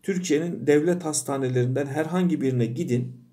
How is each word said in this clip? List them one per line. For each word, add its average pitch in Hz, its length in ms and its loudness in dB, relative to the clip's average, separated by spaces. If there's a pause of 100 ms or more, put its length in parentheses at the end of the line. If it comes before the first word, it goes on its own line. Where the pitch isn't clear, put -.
Türkiye'nin 170 640 -2
devlet 156 380 4
hastanelerinden 135 800 0
herhangi 156 540 0
birine 127 260 2
gidin. 123 500 -2 (160)